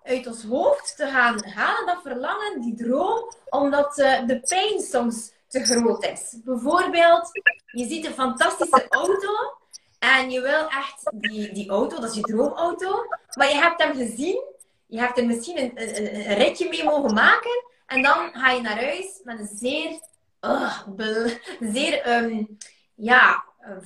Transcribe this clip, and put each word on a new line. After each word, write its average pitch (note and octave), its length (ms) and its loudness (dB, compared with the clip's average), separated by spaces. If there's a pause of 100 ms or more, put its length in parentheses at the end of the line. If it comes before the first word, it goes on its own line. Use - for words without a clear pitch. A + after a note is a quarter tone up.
uit B3+ 240 -4
ons A#3 180 -12
hoofd F4 520 0
te D4 100 -2
gaan A#3+ 380 2
halen, D4 420 -4
dat F4 160 -2
verlangen, D#4 580 -6
die A#3 160 -6
droom, D#4 580 -2 (140)
omdat, C#4+ 500 0
eh, C4 280 4
de A#3+ 140 0
pijn G4 400 0
soms A#3+ 520 -2 (160)
te B3+ 160 -2
groot A#3 400 2
is. - 400 -8
Bijvoorbeeld, E4+ 880 4 (360)
je A#3+ 200 -6
ziet D#4+ 200 -6
een - 60 -6
fantastische D#4 760 2
auto... G4 720 0 (400)
En C4 320 4
je B3+ 100 -2
wil C#4+ 280 0
echt - 460 -6
die, G#3+ 380 -6
die G3 180 -8
auto, C4 300 0
dat A3+ 100 -6
is G#3 60 -8
je G#3 40 -2
droomauto, F4 880 0 (300)
maar C#4 120 4
je D4 60 2
hebt E4 280 4
hem C#4+ 120 2
gezien, C4 480 -4 (440)
je A3 120 -10
hebt B3 200 0
er A#3+ 80 2
misschien A#3 320 -2
een, B3 160 -2
een, A3+ 220 -8
een, G#3 340 -6
een G3+ 60 2
ritje E4+ 320 2
mee E4 160 -4
mogen C#4+ 300 2
maken A#4 500 2 (220)
en C4 160 0
dan E4+ 300 2
ga B3+ 180 2
je B3 100 2
naar A3+ 240 -4
huis F4+ 400 -8
met A#3 140 -12
een G#3 220 -12
zeer, D#4 400 -4 (400)
ugh, B3 460 -4
bel-, G#3+ 520 -4 (220)
zeer, B3 420 -2
ehm, A#3 420 0 (500)
ja, A3 500 4 (160)
een F#3+ 260 -16